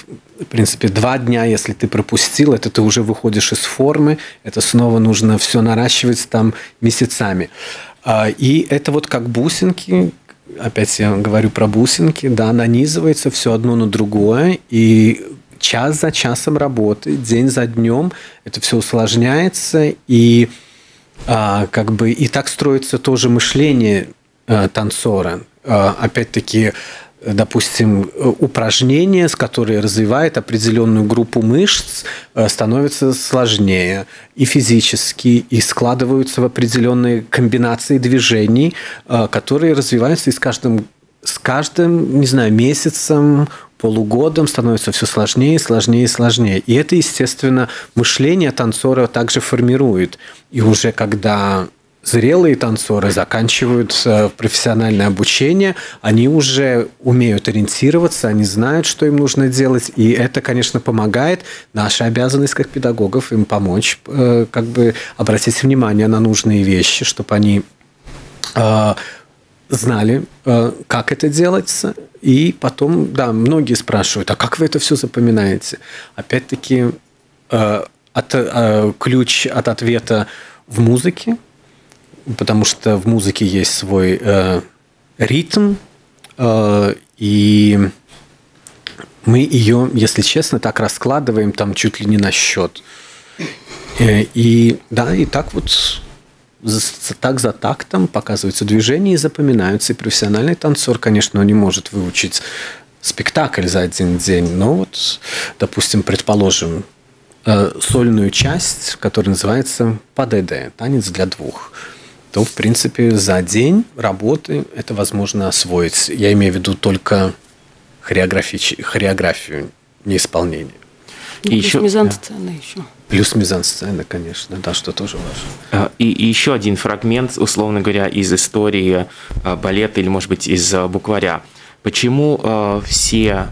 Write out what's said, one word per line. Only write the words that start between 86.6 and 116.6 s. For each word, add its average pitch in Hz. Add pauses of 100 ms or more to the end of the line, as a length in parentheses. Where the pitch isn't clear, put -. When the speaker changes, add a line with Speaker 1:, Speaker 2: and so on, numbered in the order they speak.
Speaker 1:
и 104 (1500)
мы 117
её, 123
если 107
честно, -
так -
раскладываем 113
там 101
чуть -
ли 107
не 104
на 101
счёт. - (1160)
Э, 107 (100)
и 117 (120)
да, 120
и 180
так -
вот - (600)
з-, -
так 131
за 113
тактом -
показываются 101
движения 120
и -
запоминаются. 123
И 117
профессиональный 110
танцор, 147
конечно, 107
он 101
не 104
может 98
выучить 90 (580)
спектакль -
за 90
один 90
день, 87
но 98
вот, - (400)
допустим, 101
предположим, 95 (640)
э, 101 (100)
сольную 110
часть, -
которая 101
называется 113 (180)
Па 135
Дэ 110
Дэ, 65
танец 120
для 92
двух, - (600)
то, 104
в -
принципе, 117
за 98
день 123 (120)
работы 113 (120)
это -
возможно 101
освоить. 90
Я 101
имею 101
в 90
виду 95